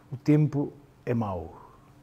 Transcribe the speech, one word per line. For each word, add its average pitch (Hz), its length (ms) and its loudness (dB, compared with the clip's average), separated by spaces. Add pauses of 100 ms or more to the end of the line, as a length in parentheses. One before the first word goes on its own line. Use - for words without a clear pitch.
(120)
O 135 40 -10
tempo 147 560 2 (320)
é 123 80 -4
mau. 95 400 -4 (500)